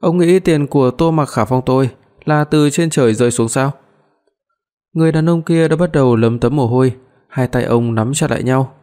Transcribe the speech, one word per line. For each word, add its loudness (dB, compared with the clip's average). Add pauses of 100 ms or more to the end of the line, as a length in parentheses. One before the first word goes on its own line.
Ông 0
nghĩ 2
tiền 0
của 0
Tô -2
Mặc -2
Khả -2
Phong -2
tôi 0 (340)
là 0
từ 2
trên -2
trời 2
rơi 0
xuống -2
sao?" -2 (1200)
Người 0
đàn 0
ông 0
kia 0
đã 0
bắt -2
đầu 2
lấm 0
tấm 0
mồ 0
hôi, 0 (360)
hai -4
tay -4
ông -2
nắm -2
chặt -2
lại -4
nhau. -2